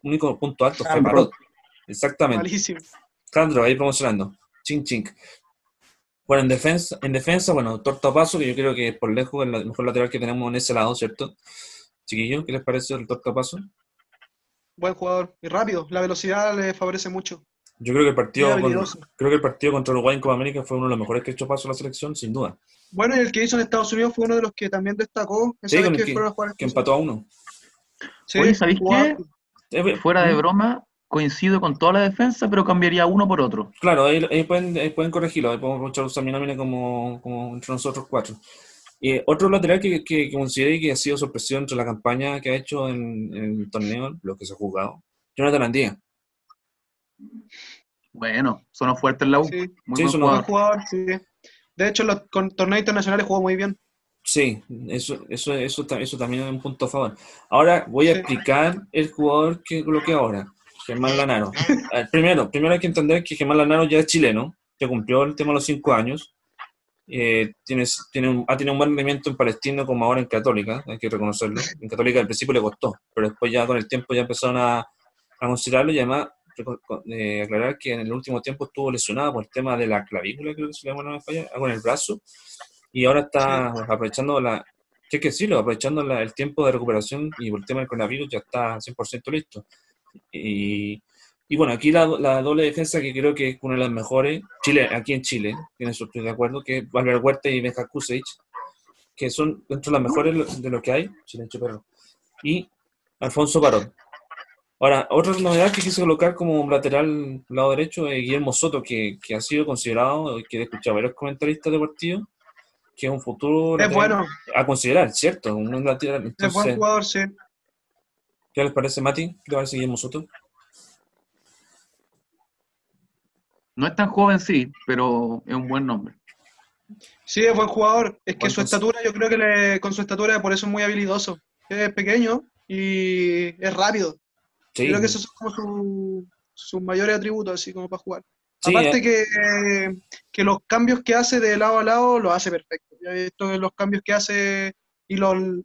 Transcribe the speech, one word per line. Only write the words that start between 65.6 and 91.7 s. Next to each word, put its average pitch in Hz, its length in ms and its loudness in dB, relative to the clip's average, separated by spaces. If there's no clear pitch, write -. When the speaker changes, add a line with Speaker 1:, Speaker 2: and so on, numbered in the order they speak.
Speaker 1:
cinco 143 280 0
años. 120 400 -2
Eh, 113 460 0
tiene, 127 180 0
tiene 131 160 0
un, 123 180 0
ha 135 80 2
tenido 139 160 -2
un 139 60 -2
buen 147 140 4
rendimiento 139 380 -2
en 127 60 -4
Palestino 135 500 -2
como 123 200 0
ahora 127 160 2
en 123 60 -4
Católica, 110 600 -2
hay 110 100 -10
que 113 120 -6
reconocerlo. 104 500 -4
En 110 80 -14
Católica 120 320 2
al 104 60 0
principio 127 260 -2
le 120 80 2
costó, 107 320 -2
pero 107 160 0
después 113 220 -4
ya 117 160 2
con 127 80 0
el 110 140 -4
tiempo 127 240 -4
ya 123 80 2
empezaron 123 340 -2
a, 123 240 2
a - 680 -12
considerarlo 127 440 2
y 156 60 0
además 131 320 0
reco-, 120 300 -10
co-, - 200 -10
eh, 107 340 -4
aclarar 110 360 -2
que 131 160 -8
en 117 80 -4
el 113 120 -6
último 127 280 -6
tiempo 135 240 -8
estuvo 139 240 -4
lesionado 131 440 -2
por 110 100 -4
el - 60 -18
tema 131 260 -2
de 120 120 -2
la 101 180 0
clavícula, 117 500 -8
creo 151 120 -6
que 147 60 -12
se 139 140 -16
llama, 143 160 -8
no 147 80 -10
me 147 100 -10
falla, 156 320 -8
ah, 123 60 -8
con 131 120 -2
el 110 100 -6
brazo, 143 400 -2
y 127 100 0
ahora 139 180 6
está 135 540 0
Speaker 3:
Sí. 113 100 -6
Speaker 1:
aprovechando 117 540 0
la, 117 240 0
que 147 80 -2
hay 143 40 -8
que - 60 0
decirlo, 147 320 0
aprovechando 123 460 -2
la, 131 160 -2
el 110 120 -6
tiempo 143 320 -2
de 131 60 6
recuperación 120 580 -2
y 113 120 -6
por 104 80 -4
el 98 60 -12
tema 131 160 -4
del 127 80 -8
coronavirus 123 420 -4
ya 117 60 -6
está 113 420 -4
cien 120 160 -16
por 120 120 -8
ciento 123 240 -12
listo. 151 340 -8
Y, 104 720 -6
y 147 100 0
bueno, 147 160 2